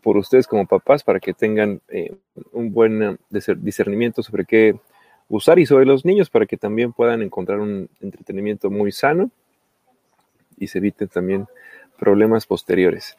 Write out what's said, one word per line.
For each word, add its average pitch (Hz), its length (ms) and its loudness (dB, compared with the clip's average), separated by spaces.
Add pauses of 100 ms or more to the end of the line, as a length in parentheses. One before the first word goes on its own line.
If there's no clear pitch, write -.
por 110 140 0
ustedes 117 320 2
como 101 180 -2
papás 135 380 0
para 95 160 0
que 92 140 -6
tengan, 107 560 -2
eh, 95 260 -10 (380)
un 117 200 -8
buen, 110 300 2
eh, 101 140 -4 (120)
discer-, 101 300 -4
discernimiento 107 640 -4
sobre 95 220 -6
qué 110 340 4 (480)
usar 151 320 2
y 160 60 4
sobre 135 200 6
los 135 200 2
niños 190 240 2
para 107 160 2
que 104 100 -6
también 113 380 -4
puedan 117 280 0
encontrar 98 380 -6
un 104 300 -6 (100)
entretenimiento 101 720 -8
muy 101 240 -2
sano 170 360 0 (1300)
y 101 100 -10
se - 100 -10
eviten 98 320 -4
también 95 380 -4 (520)
problemas 107 460 2
posteriores. 92 720 -2